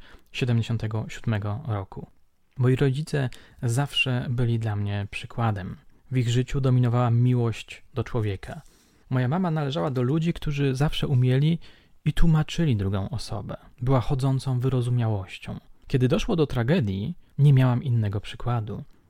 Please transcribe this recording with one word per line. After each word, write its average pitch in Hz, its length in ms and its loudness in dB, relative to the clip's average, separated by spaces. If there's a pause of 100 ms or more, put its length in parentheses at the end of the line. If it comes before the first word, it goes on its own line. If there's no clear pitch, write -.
(300)
siedemdziesiątego 113 760 -2
siódmego 104 580 -4
roku. 101 400 -6 (500)
Moi 127 180 4
rodzice 135 540 -2 (340)
zawsze 127 680 -2
byli 117 300 0
dla 110 160 -2
mnie 101 360 -4
przykładem. 104 640 -4 (340)
W 127 60 0
ich 120 120 2
życiu 127 320 0
dominowała 123 500 2
miłość 120 720 0 (100)
do 117 100 -2
człowieka. 107 580 -4 (480)
Moja 127 180 0
mama 175 240 0
należała 156 400 -2
do 127 100 -2
ludzi, 160 320 0
którzy 143 420 -2
zawsze 151 320 0
umieli 135 520 2 (460)
i 151 80 2
tłumaczyli 156 640 4
drugą 98 340 -2
osobę. - 480 -8 (240)
Była 127 200 4
chodzącą 135 580 0
wyrozumiałością. 120 1000 -2 (280)
Kiedy 127 200 2
doszło 214 280 0
do 156 120 2
tragedii, 147 680 0 (200)
nie 143 160 8
miałam 127 300 4
innego 110 380 0
przykładu. 120 640 -6 (260)